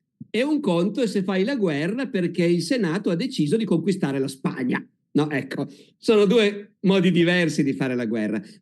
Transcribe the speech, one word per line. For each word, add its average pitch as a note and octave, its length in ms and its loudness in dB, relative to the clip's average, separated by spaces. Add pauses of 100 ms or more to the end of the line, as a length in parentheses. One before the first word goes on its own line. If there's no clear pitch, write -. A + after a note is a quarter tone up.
(300)
e A3 120 0
un D4 180 0
conto G3 420 0
è A#3 40 2
se G3 160 -2
fai F#3+ 220 0
la C#4 120 -2
guerra F#3+ 500 -2
perché F3 380 -2
il F3 180 2
Senato G#3 480 -2
ha F3+ 60 0
deciso F3 400 0
di A3+ 80 -2
conquistare D#3+ 540 0
la C3+ 100 -2
Spagna. C3+ 560 -4 (280)
No, D3+ 180 2
ecco, C#3 380 -4 (280)
sono G#3 280 4
due G#3 560 2
modi F#3 320 4
diversi E3+ 500 2
di C3+ 100 2
fare B2+ 220 -2
la B2 120 -2
guerra, G#2+ 360 -2 (200)